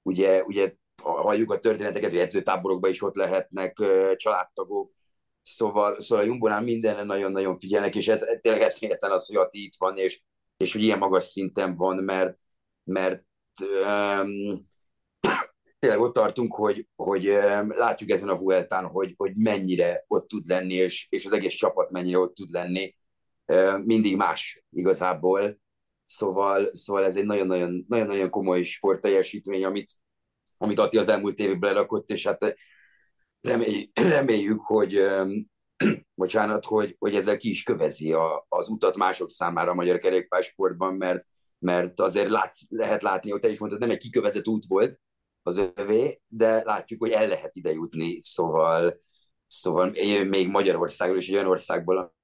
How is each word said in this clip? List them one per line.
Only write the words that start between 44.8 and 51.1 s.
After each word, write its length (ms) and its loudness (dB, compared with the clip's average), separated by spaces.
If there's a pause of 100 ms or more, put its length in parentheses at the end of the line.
az 320 -2
övé, 520 0
de 360 2
látjuk, 360 -4
hogy 120 0
el 160 4
lehet 280 -6
ide 160 -4
jutni, 500 -4
szóval, 800 2 (440)
szóval 460 0 (320)
még 240 2
Magyarországról 720 0